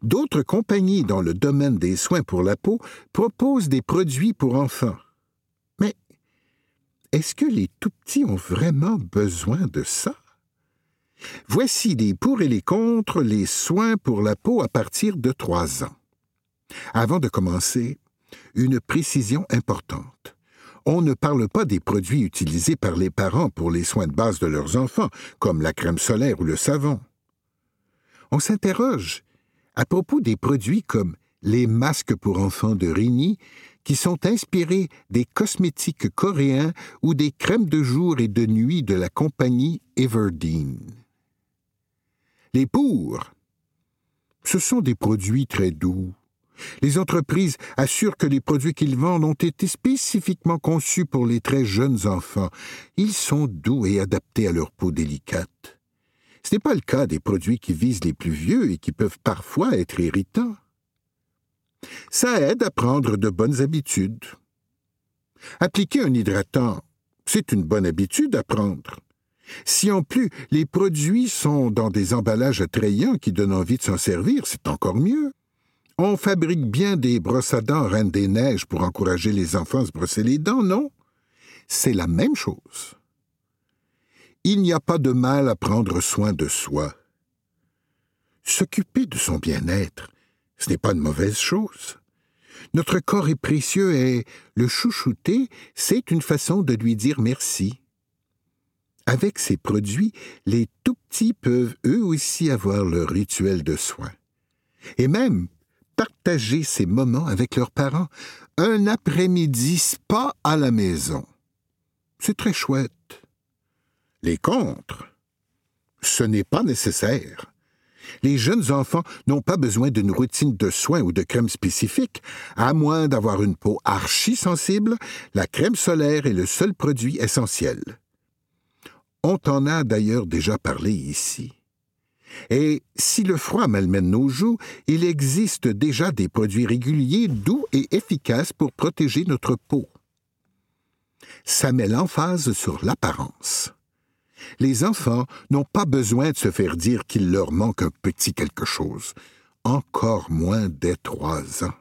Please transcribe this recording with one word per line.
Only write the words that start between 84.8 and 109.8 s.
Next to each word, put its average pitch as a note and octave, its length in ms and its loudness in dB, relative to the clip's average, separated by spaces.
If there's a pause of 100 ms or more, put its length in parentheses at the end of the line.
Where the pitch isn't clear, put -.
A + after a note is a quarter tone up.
de C3 140 4
mal C3 380 4
à A2 60 2
prendre G2+ 440 0
soin G#2 320 0
de D#2 160 -2
soi. C#2+ 460 -4 (1500)
S'occuper - 640 -2
de C#3+ 100 -8
son D#2+ 220 -2
bien-être, E2 720 -4 (480)
ce - 120 -8
n'est - 80 0
pas - 160 0
une E2 60 0
mauvaise D2+ 380 0
chose. - 600 -4 (760)
Notre E3+ 260 2
corps F#3 280 0
est D3+ 80 2
précieux E3+ 600 0
et B2+ 300 2 (300)
le A#2+ 120 2
chouchouter, A3 800 -2 (260)
c'est - 360 0
une E3 100 2
façon D#3+ 400 0
de B2+ 140 2
lui A2+ 200 0
dire C3+ 240 -2
merci. A2 640 -2 (1200)
Avec C3+ 340 0
ces - 180 0
produits, G#2+ 560 -2 (320)
les A2+ 220 2 (160)
tout-petits - 500 0
peuvent B2 420 0 (100)
eux G#3 180 2
aussi D#3+ 460 -2
avoir G2+ 360 0
leur E2+ 240 0
rituel F#2+ 540 0
de D2+ 120 -2
soins. - 380 -8 (840)
Et B2+ 120 2
même E3 380 2 (480)
partager D#3 680 0
ces - 220 -2
moments B2+ 400 2
avec A#2+ 320 0
leurs B2 140 0
parents. D3 360 0 (500)
Un G#3 300 4
après-midi E3+ 880 2
spa - 560 -2 (120)